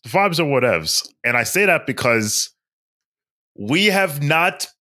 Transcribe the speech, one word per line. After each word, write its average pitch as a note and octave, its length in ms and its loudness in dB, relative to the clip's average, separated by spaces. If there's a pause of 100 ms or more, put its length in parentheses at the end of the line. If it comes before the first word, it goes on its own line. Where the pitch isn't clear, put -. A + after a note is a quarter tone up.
The A#2 60 -18
vibes F3 300 0
are E3+ 40 0
whatevs. A#2+ 640 0 (160)
And A#2+ 140 0
I A#2+ 60 0
say G3 220 0
that E3+ 220 0
because A2+ 640 0 (1080)
we C#3+ 280 0
have F#3 360 0
not E3 460 0 (160)